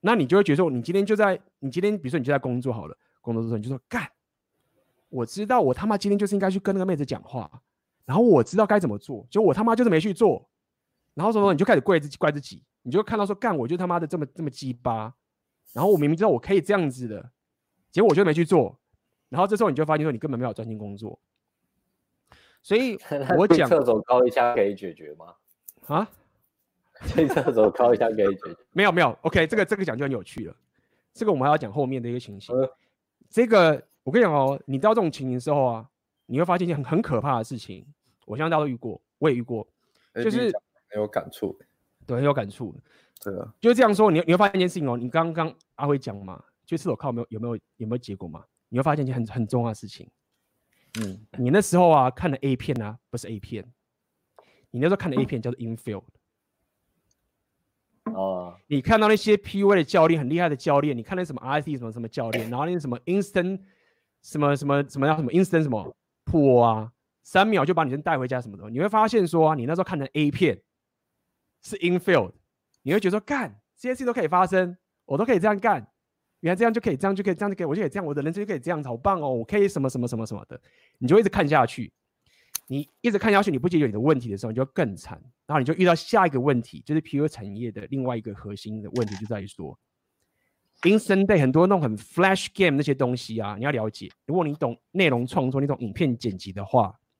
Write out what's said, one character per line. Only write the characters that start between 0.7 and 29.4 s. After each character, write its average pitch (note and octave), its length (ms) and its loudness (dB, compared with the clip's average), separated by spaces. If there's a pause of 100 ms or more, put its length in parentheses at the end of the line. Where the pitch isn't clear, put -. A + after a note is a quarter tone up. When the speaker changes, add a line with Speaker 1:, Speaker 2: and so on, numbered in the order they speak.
Speaker 1:
你 B2 120 -4
今 E3 120 -6
天 G3 100 2
就 G#3 100 0
在， G3+ 240 2 (200)
你 C3+ 120 -8
今 E3+ 120 -4
天 G#3 140 0
比 D3 120 -8
如 - 20 -6
说 E3 80 -2
你 B2+ 60 -4
就 C#3+ 80 -2
在 C#3 60 0
工 B2+ 220 -4
作 B2+ 120 -4
好 G2+ 140 -8
了， - 120 -18 (220)
工 A#2 140 -6
作 A2+ 80 -4
的 A2+ 40 -6
时 A2+ 60 -4
候 A2+ 60 -4
你 G#2+ 40 -6
就 A#2 60 -10
说， C3 180 -6
干， G#3 240 -8 (1000)
我 A#2+ 160 -6
知 G#3 200 -8
道 A#3+ 140 2
我 E3+ 140 2
他 G3+ 120 -4
妈 G#3+ 100 0
今 G3+ 140 -2
天 G3+ 80 2
就 G3+ 80 0
是 G3 80 -2
应 G3+ 40 0
该 F#3+ 120 0
去 F#3+ 80 -2
跟 G3 160 -2
那 G3 40 -2
个 F#3 80 -2
妹 F#3 100 -2
子 C#3+ 80 -4
讲 B2+ 180 -8
话， G#2 260 -10 (580)
然 C3 100 -2
后 A3+ 80 6
我 E3+ 180 8
知 - 140 -2
道 G#3 100 4
该 G#3 140 4
怎 E3+ 80 -2
么 G#2 100 -4
做， A#2+ 320 -14
结 - 80 0
果 A3+ 80 4
我 - 60 6
他 G#3 100 0
妈 A#3 140 2
就 B3 80 2
是 A#3 60 4
没 D#3+ 100 4
去 F#3+ 140 -2
做， - 340 2 (640)
然 E3 140 -2
后 A3+ 40 4
什 G#3+ 80 2
么 G3+ 140 4
你 D3 60 2
就 G3 80 2
开 A#3 80 6
始 C#3 80 2
怪 F3 180 4
自 D3 80 -12
己， - 80 -16
怪 D3+ 160 0
自 D3 80 -6
己， - 240 -20 (160)
你 B2 100 -10
就 F#3 120 0
看 A3 160 -4
到 G#3 80 0
说， - 80 -4
干， G#3 200 -2
我 B2 140 -4
就 E3+ 80 -2
他 F3+ 100 -4
妈 E3+ 140 -2
的 E3+ 60 -6
这 E3 100 -6
么， D3+ 80 -4
这 D3+ 180 -12
么 D3+ 60 -4
鸡 B2+ 240 -10
巴， A#2+ 420 -6 (600)
然 C3+ 100 -2
后 G#3 80 4
我 F3+ 60 4
明 D3 100 2
明 D#3+ 80 2
知 E3+ 60 -2
道 G#3+ 80 4
我 B2+ 80 2
可 G3 160 -2
以 F#3+ 80 4
这 G3+ 100 -2
样 F3+ 160 0
子 B2 180 -10
的， A2 240 -14 (600)
结 F3 80 0
果 A3 80 6
我 E3 60 6
就 F#3+ 100 4
没 E3 80 4
去 E3+ 100 2
做， D#3 380 2 (480)
然 C3+ 100 -6
后 F#3 80 2
这 G#3 80 -2
时 A3 80 0
候 G#3+ 60 2
你 C3+ 80 -2
就 D#3 80 0
发 D3+ 140 0
现 D3+ 40 0
说 D#3 80 -2
你 B2 60 -4
根 C#3+ 140 -6
本 A#2+ 100 -4
没 B2+ 60 -4
有 A2+ 80 -6
专 A2+ 120 -12
心 A2 120 -10
工 G#2 180 -12
作。 G2+ 240 -14 (1400)
所 - 120 -2
以 A#3 240 0 (380)
我 F#3 100 6
讲 E3 220 6
Speaker 2:
<laughs> - 0 -
那 E3+ 80 6
去 - 0 -
厕 C#3 80 4
所 A2+ 240 2
敲 B2 180 6
一 B2 40 2
下 A#2+ 240 2
可 A#2 100 2
以 G2+ 100 -2
解 F#2+ 200 -12
决 D#2 200 -18
吗？ E2+ 200 -20 (520)
Speaker 1:
啊？ F3+ 260 -2
Speaker 2:
<laughs> - 920 -20
去 - 220 0
厕 D3 220 0
所 G#2+ 220 4
敲 A#2+ 220 4
一 - 20 0
下 A2+ 140 0
可 G#2+ 120 -2
以 G2 120 4
解 - 0 -
决？ F2 220 -14 (160)
Speaker 1:
没 F#3 100 0
有， G3+ 100 4
没 F3 80 2
有。 D3 80 4 (140)
OK， E3 240 0